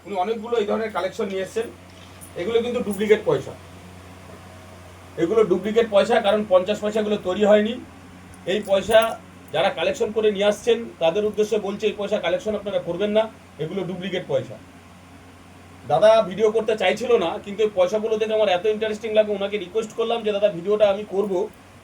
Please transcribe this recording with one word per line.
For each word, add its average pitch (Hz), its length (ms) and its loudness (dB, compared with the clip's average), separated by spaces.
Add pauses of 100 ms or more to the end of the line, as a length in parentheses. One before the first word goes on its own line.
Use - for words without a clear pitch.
উনি 202 120 -10
অনেকগুলো 226 400 -2
এই 208 100 0
ধরনের 214 240 -2
কালেকশন 196 360 -4
নিয়ে 190 160 -6
এসছেন। 220 240 -4 (680)
এগুলো 220 240 0
কিন্তু 240 220 -2
ডুপ্লিকেট 208 420 2
পয়সা, - 260 0 (1700)
এগুলো 196 280 2
ডুপ্লিকেট 214 460 0
পয়সা, 208 300 4
কারণ 208 280 0
পঞ্চাশ 185 320 2
পয়সাগুলো 208 360 -2
তৈরি 196 280 -2
হয়নি। 214 360 4 (640)
এই 202 200 -2
পয়সা 220 520 4 (340)
যারা 175 180 2
কালেকশন 190 420 -2
করে 214 180 2
নিয়ে 196 140 0
আসছেন, 226 400 2 (140)
তাদের 175 260 2
উদ্দেশ্যে 208 340 0
বলছি, 202 280 -4
এই 196 100 0
পয়সা 196 220 -2
কালেকশন 180 360 -2
আপনারা 196 240 -4
করবেন 180 320 -2
না, 220 180 2 (300)
এগুলো 170 260 -6
ডুপ্লিকেট 180 440 -6
পয়সা। 120 300 -4 (1300)
দাদা 214 340 6
ভিডিও 190 280 0
করতে 220 280 0
চাইছিল 214 380 2
না, 190 280 -2
কিন্তু 202 180 -4
এই 214 120 2
পয়সাগুলো 214 420 0
দেখে 220 180 -2
আমার 214 140 4
এত 180 180 0
ইন্টারেস্টিং 214 480 -2
লাগে, 208 180 4
ওনাকে 202 260 -4
রিকোয়েস্ট 208 340 -6
করলাম 233 300 -2
যে, 208 100 0
"দাদা, 202 160 2
ভিডিওটা 202 420 2
আমি 208 180 -4
করব, 196 400 -2 (360)